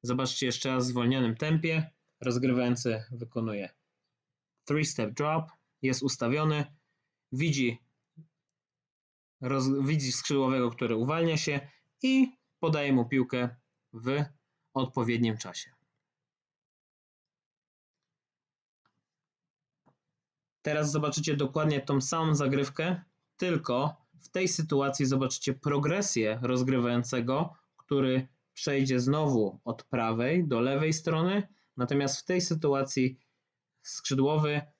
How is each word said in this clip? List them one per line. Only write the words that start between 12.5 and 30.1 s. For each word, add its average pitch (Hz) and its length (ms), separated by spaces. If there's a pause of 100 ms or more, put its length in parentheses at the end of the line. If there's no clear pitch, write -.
podaje 147 320
mu 120 160
piłkę 123 480 (360)
w 131 320 (500)
odpowiednim 120 640
czasie. - 320 (4000)
Teraz 151 280
zobaczycie 147 460
dokładnie 143 440
tą 139 200
samą 160 340
zagrywkę, 143 680 (340)
tylko 151 680 (140)
w - 80
tej 185 200
sytuacji 139 580
zobaczycie 135 480
progresję 143 880
rozgrywającego, 127 1120 (220)
który 131 520 (260)
przejdzie 135 460
znowu 131 640
od 117 180
prawej 123 680